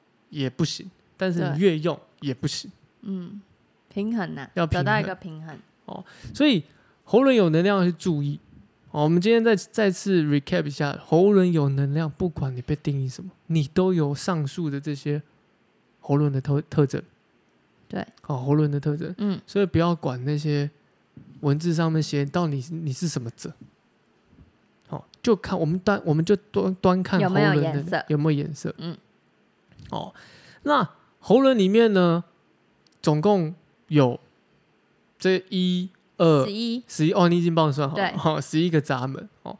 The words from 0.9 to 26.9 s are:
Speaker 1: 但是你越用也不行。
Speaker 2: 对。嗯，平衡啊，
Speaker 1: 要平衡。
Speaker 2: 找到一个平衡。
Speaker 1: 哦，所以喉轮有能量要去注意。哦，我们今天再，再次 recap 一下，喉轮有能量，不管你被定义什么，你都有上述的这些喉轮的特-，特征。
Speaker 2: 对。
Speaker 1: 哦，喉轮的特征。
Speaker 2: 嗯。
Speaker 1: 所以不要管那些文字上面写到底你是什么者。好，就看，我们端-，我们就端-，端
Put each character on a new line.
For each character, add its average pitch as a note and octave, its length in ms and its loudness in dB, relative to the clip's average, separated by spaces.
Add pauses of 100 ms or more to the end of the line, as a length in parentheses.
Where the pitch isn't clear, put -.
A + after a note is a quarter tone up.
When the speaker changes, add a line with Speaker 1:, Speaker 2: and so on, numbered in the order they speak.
Speaker 1:
但 F#3 160 -4
是 F3+ 180 -2
你 D3 80 -4
越 F3 200 2
用 D#3 200 -4 (220)
也 C#3 120 -4
不 C3+ 140 -6
行。 - 240 -8
Speaker 2:
对。 - 400 -18
嗯， F#3+ 300 -10 (480)
平 G#3+ 280 -4
衡 D#3+ 200 -6
啊， C#3 180 -14
Speaker 1:
要 E3+ 120 0
平 F3 120 -2
衡。 F3 60 0
Speaker 2:
找 G#3 80 0
到 G#3+ 80 2
一 - 20 0
个 F#3 120 -8
平 D#3+ 300 -14
衡。 D#3 120 -16 (300)
Speaker 1:
哦， - 180 -14 (300)
所 D4 120 2
以 G#3+ 160 4 (420)
喉 A#3 180 4
轮 C4+ 120 6
有 G3 160 4
能 D#3+ 120 4
量 G3+ 160 2
要 F3+ 60 2
去 F3 80 2
注 D#3+ 300 -2
意。 C#3+ 160 -4 (520)
哦， D3 140 -2
我 D#3 40 4
们 F3 120 4
今 G#3+ 120 4
天 A#3 100 4
再， A3+ 120 4
再 G3+ 360 0
次 F3+ 340 0
recap D3 420 0
一 D3 40 -6
下， C#3+ 360 -4
喉 F#3 260 4
轮 F#3 180 6
有 D3 200 2
能 C#3 240 0
量， D#3 160 -2
不 F#3 180 -4
管 C3+ 260 -6
你 B2 60 -8
被 D3 160 -6
定 C#3 240 -4
义 C3 80 -4
什 - 140 -12
么， F#3 80 -14 (160)
你 D#3+ 220 0
都 F#3 260 2
有 D3 200 -2
上 D#3 320 -4
述 D#3+ 220 -6
的 C#3 120 -6
这 D3 140 -6
些 D3 280 -6 (760)
喉 C#3+ 160 0
轮 D3 160 2
的 C3+ 80 -2
特-， C#3+ 280 0
特 D3 160 2
征。 C3 160 -2 (880)
Speaker 2:
对。 F#3+ 160 -8 (220)
Speaker 1:
哦， C#3+ 100 -4
喉 C3+ 180 0
轮 D3+ 140 4
的 C#3+ 120 -2
特 D3 160 -2
征。 E3+ 220 -8
Speaker 2:
嗯。 G3+ 280 -2
Speaker 1:
所 G3+ 160 -2
以 F#3+ 40 0
不 E3 120 0
要 E3+ 160 2
管 B2+ 300 -6
那 D3 120 -2
些 D3 320 -2 (720)
文 C#3+ 160 2
字 E3+ 160 -2
上 D#3+ 180 0
面 D#3 120 0
写 C#3+ 220 -4
到 E3 240 -2
底 C#3 220 -6
你 D#3+ 220 -6
是 F3 140 -4
什 C#3 160 -4
么 A2+ 80 -10
者。 - 220 -14 (1400)
好， - 180 -14 (160)
就 A3 140 2
看， - 220 -6
我 E3 60 -2
们 E3 140 0
端-， G3+ 260 0
我 D#3+ 80 2
们 D#3+ 120 0
就 G3+ 100 2
端-， F#3+ 480 -2
端 F#3 180 4